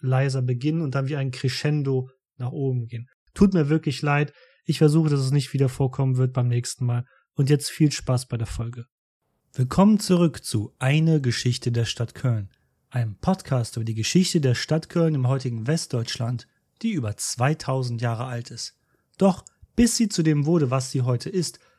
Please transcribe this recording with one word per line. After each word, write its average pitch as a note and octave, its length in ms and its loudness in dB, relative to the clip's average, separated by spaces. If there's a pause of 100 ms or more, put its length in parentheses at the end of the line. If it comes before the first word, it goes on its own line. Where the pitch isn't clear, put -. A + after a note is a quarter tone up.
leiser C3 420 0
beginnen B2+ 400 -2
und C3+ 120 -4
dann C3+ 140 -2
wie D3+ 80 -4
ein C3+ 140 -2
Crescendo C3+ 800 -2 (260)
nach B2 140 -6
oben C3 380 -4
gehen. A#2 200 -12 (240)
Tut G3 220 6
mir D3 160 2
wirklich D#3 320 0
leid, D3 320 0 (320)
ich D#3+ 100 0
versuche, D#3 320 4
dass C#3+ 120 2
es C3 100 0
nicht C#3 240 0
wieder C3+ 160 2
vorkommen C3 480 0
wird B2+ 160 2
beim B2+ 140 0
nächsten A#2+ 360 -2
Mal. A#2+ 220 -2 (260)
Und C3+ 160 0
jetzt C#3+ 220 2
viel D3+ 200 2
Spaß - 360 -2
bei B2 100 -6
der A2+ 100 -2
Folge. A#2 380 -8 (720)
Willkommen F#3+ 440 4
zurück F3 460 2
zu G#2+ 340 -4
Eine D#3 440 2
Geschichte B2 500 -2
der A#2 140 0
Stadt - 280 -6
Köln, A2 360 -4 (400)
einem A2+ 260 -4
Podcast C#3+ 600 -2
über A2+ 80 -4
die A2 100 -4
Geschichte E3+ 460 0
der C3 140 2
Stadt - 340 -4
Köln E3 260 0
im B2+ 140 0
heutigen B2+ 380 -4
Westdeutschland, B2 840 -4 (320)
die A3+ 120 -2
über A#2 240 -4
zweitausend C3 840 -2
Jahre A#2 240 -4
alt B2 260 -10
ist. - 280 -16 (400)
Doch F#3 260 4 (320)
bis A#3 200 4
sie A3+ 120 2
zu - 140 -2
dem D3 240 4
wurde, D#3 240 2
was C3 200 -2
sie C3 120 -2
heute B2 260 0
ist, - 300 -4 (200)